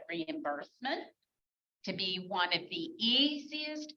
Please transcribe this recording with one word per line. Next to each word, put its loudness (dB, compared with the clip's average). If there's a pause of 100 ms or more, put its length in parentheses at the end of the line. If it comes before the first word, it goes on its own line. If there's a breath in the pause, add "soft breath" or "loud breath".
reimbursement -2 (840)
to -2
be -2
one 4
of 2
the -4
easiest 2